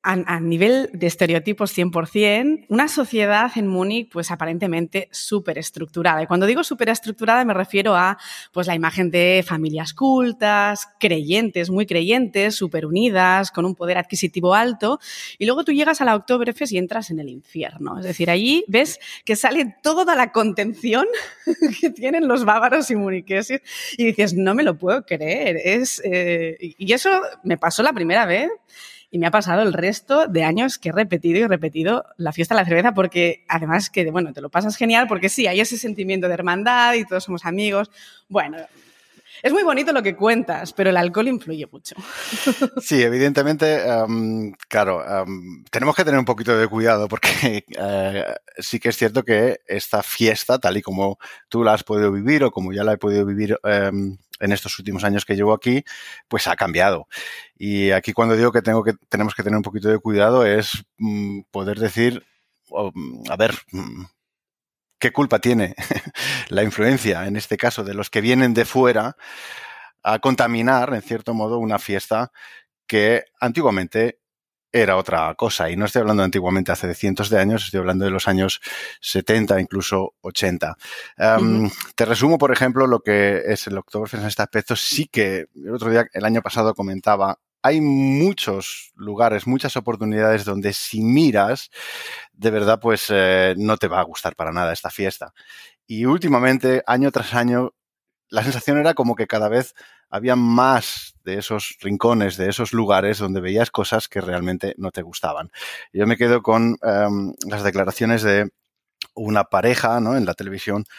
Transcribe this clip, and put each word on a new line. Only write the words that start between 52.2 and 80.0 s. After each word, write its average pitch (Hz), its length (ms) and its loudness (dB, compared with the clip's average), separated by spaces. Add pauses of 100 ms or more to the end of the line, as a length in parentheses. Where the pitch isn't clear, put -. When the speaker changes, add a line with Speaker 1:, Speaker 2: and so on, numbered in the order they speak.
Speaker 2:
o 123 60 2
como 92 240 -6
ya 101 100 -2
la 107 80 2
he 104 60 -2
podido 101 260 2
vivir, 101 400 -2
em, 98 540 -2 (220)
en 101 120 0
estos - 260 -4
últimos 95 260 -8
años 101 200 0
que 101 120 -2
llevo 101 160 4
aquí, 123 320 0 (440)
pues - 180 -2
ha 90 100 0
cambiado. 90 500 2 (500)
Y 101 340 0
aquí 95 220 0
cuando 113 240 2
digo 117 160 4
que 113 100 2
tengo 110 220 2
que, 107 100 0 (140)
tenemos 104 260 -2
que - 80 -8
tener 107 140 0
un 107 60 0
poquito 101 260 -4
de 107 100 4
cuidado 110 480 4
es, 104 380 0 (140)
mm, 104 420 -4 (100)
poder 98 280 -6
decir, 117 460 0 (460)
o, 95 240 -4
mm, 62 360 -12
a 78 60 -4
ver, 107 180 2 (180)
mm, 78 320 -12 (920)
¿qué 123 140 0
culpa 135 260 0
tiene 113 380 0
<laughs> - 380 -8 (340)
la 98 140 0
influencia, 107 640 0
en 101 100 -4
este 107 200 -6
caso, - 280 -2
de 98 100 -8
los 101 160 -8
que 110 100 0
vienen 123 340 4
de 117 100 4
fuera 123 520 2 (840)
a 110 180 0
contaminar, 123 720 2
en 104 80 -4
cierto 117 320 -6
modo, 113 240 -2
una 107 200 0
fiesta 110 540 -4 (540)
que 110 380 2 (160)
antiguamente 117 800 0 (520)
era 101 240 4
otra 82 380 0
cosa? 90 360 -2
Y 87 60 -4
no 101 100 -2
estoy 120 140 0
hablando 107 220 2
antiguamente, 92 500 0
hace 87 220 -4
cientos 98 360 -2
de 110 80 4
años, 104 260 2
estoy 98 160 -4
hablando 92 240 0
de 98 60 0
los 95 180 -2
años 95 320 0 (400)
setenta, 101 600 2
incluso 95 600 -4